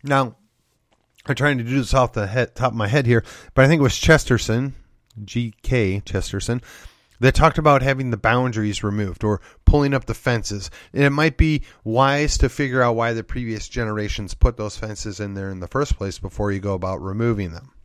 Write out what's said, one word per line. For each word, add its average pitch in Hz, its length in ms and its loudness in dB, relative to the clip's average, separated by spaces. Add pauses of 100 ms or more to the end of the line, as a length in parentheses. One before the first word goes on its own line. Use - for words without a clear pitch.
Now, 135 320 0 (880)
I'm 139 100 0
trying 139 220 2
to 117 60 -4
do 127 140 0
this 123 160 0
off 123 200 4
the 104 140 -2
head, 117 280 -2
top 123 160 0
of 117 60 -8
my 104 100 0
head 131 180 2
here, 117 180 4 (300)
but 135 120 6
I - 20 6
think 160 120 4
it 139 40 4
was 123 140 2
Chesterton, 135 760 2 (480)
G 117 380 -6
K 101 440 0
Chesterton, 101 560 -4 (600)
that - 140 4
talked 160 240 4
about 143 240 4
having 131 260 -2
the 113 80 -2
boundaries 110 680 -2
removed 101 400 -4
or 107 180 -2 (220)
pulling 143 300 6
up 131 120 -2
the 113 80 -6
fences. 107 580 -4 (200)
And 143 120 0
it 139 80 4
might 151 260 0
be 156 240 2 (220)
wise 135 560 2
to 135 100 4
figure 131 320 -2
out 120 140 2
why 117 180 0
the 113 100 -6
previous 113 460 -8
generations 107 640 -6
put 123 240 2
those 107 180 -8
fences 107 440 -10
in 101 160 -6
there 98 160 -8
in 92 80 -10
the 87 80 -10
first 139 280 -2
place 98 220 -6
before 101 340 -4
you 98 80 -2
go 98 140 0
about 92 260 -4
removing 101 520 -2
them. - 220 -18 (120)